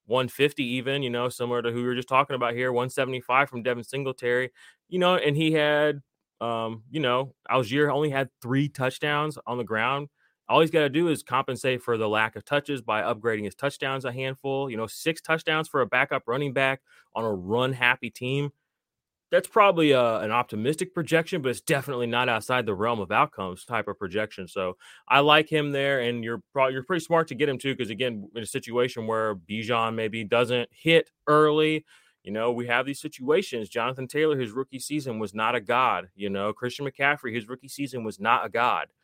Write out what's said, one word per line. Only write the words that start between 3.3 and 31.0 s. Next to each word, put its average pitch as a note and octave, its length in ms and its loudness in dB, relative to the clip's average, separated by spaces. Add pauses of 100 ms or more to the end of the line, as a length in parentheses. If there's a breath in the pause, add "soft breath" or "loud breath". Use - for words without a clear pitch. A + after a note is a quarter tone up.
from B2 120 -8
Devin A#2+ 220 -2
Singletary, B2+ 640 -2 (380 soft breath)
you F3+ 100 -4
know, F3+ 180 4
and D3 200 2
he D#3+ 160 2
had, D3 500 2 (380)
um, A2+ 500 -4
you D3+ 100 -4
know, B2+ 340 0 (160)
Algier C3 400 2
only D3 180 0
had C3+ 220 -2 (100)
three C3+ 280 0
touchdowns D3 680 -2 (100)
on B2 120 -4
the A#2 60 -4
ground. B2 440 0 (400)
All C3+ 120 6
he's E3 100 4
gotta D3+ 180 4
do D#3+ 200 2
is D3 140 0
compensate B2+ 600 -2
for A#2 160 0
the A2 100 0
lack A2 260 2
of G#2+ 120 -12
touches C#3+ 340 -2
by G#2+ 220 0
upgrading G#2+ 420 0
his G2 100 -6
touchdowns C3+ 520 -4
a A#2+ 60 -4
handful, C3+ 580 -4
you G#2+ 80 -6
know, A2 80 -4
six - 340 -4
touchdowns D#3+ 480 -2
for C#3 140 0
a A2 40 2
backup C3 400 0
running C3+ 280 -2
back C3+ 260 0 (340 soft breath)
on A2+ 100 -2
a G#2+ 100 0
run-happy B2 720 0
team. C#3 440 -4 (800)
That's F3+ 160 2
probably F3 420 6
a, A#2+ 300 4
an G#2+ 100 -2
optimistic B2 640 -2
projection, E3 480 0
but C3 60 0
it's A#2+ 120 -2
definitely C3 460 -2
not A#2+ 220 2
outside A#2+ 360 0
the G#2 120 -2
realm A2 240 0
of F2+ 100 -6
outcomes G2+ 540 0
type A2 240 -4
of G2 100 -8
projection. G2 480 -6
So F#2 300 -6 (320 loud breath)
I C3 100 6
like D3+ 300 6
him D3 240 0
there, C#3 260 0
and A#2+ 240 -2
you're A#2 200 -6 (100)
pro-, C3 160 2
you're C3 160 -4
pretty F3 200 -2
smart E3 240 2
to C3+ 60 -8
get C#3+ 140 0
him B2+ 100 -2
too, C3+ 160 -2
'cause A#2 160 -4
again, A2 460 -4
in A#2 80 -8
a - 20 -10
situation B2 600 -2
where A2 260 0
Bijan A2+ 640 -2
maybe A2 260 -4
doesn't A#2+ 480 2
hit D#3+ 400 2 (160)